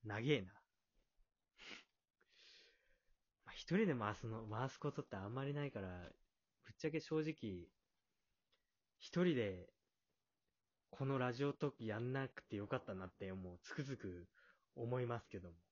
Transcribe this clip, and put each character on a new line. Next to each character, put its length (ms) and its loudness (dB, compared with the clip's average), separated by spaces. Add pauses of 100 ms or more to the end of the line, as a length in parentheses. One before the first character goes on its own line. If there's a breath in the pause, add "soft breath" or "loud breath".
長 180 -2
え 220 6
な。 100 -10 (3000 loud breath)
ま 80 -14
あ、 0 -
一 240 2
人 100 8
で 80 6
回 220 2
す 100 -6
の、 220 -2
回 200 2
す 120 -8
こ 100 0
と 120 -4
っ 40 -6
て 80 -8
あ 140 -4
ん 40 -4
ま 120 -2
り 100 0
な 100 0
い 60 -2
か 100 -4
ら、 80 -2
ぶ 840 -14
っ 40 -16
ち 120 0
ゃ 20 2
け 80 0
正 220 0
直、 480 -2 (1300)
一 240 0
人 140 6
で 360 0 (1200)
こ 160 0
の 120 4
ラ 140 4
ジ 120 2
オ 80 4
ト 180 2
ー 60 -14
ク 80 -8
や 140 0
ん 140 0
な 160 2
く 140 -12
て 140 -4
よ 100 0
か 120 0
っ 60 -4
た 100 -4
な 120 -4
っ 60 -8
て、 200 -6
も 220 -6
う 80 -16
つ 120 -10
く 80 -2
づ 140 -4
く 320 -8 (460 loud breath)
思 260 -2
い 60 0
ま 140 -2
す 80 -20
け 100 -8
ど 120 -10
も。 60 -18 (160)